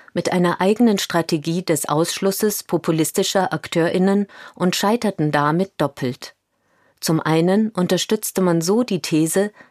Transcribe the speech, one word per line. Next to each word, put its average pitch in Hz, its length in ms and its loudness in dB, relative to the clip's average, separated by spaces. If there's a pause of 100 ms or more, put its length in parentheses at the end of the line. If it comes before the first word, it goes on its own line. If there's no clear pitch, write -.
(120)
mit - 200 -4
einer 175 280 2
eigenen 214 380 4
Strategie 165 640 -2
des - 240 -2
Ausschlusses 190 760 -2
populistischer 170 920 0
AkteurInnen 185 720 0 (280)
und 180 220 -2
scheiterten 202 560 0
damit 156 460 0
doppelt. - 560 -4 (640)
Zum 160 200 0
einen 185 500 2
unterstützte 185 680 -2
man 175 200 2
so 202 220 2
die 202 200 -4
These, 165 480 0 (200)